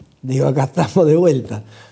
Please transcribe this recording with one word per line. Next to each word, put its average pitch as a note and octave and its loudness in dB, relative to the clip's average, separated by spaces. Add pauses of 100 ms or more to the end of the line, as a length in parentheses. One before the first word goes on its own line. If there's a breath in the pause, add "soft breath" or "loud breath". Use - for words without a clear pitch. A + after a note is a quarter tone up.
(220)
Digo, C3 -2
"Acá C#3 0
estamos E3 0
de D3+ 4
vuelta". C3+ 0 (280 soft breath)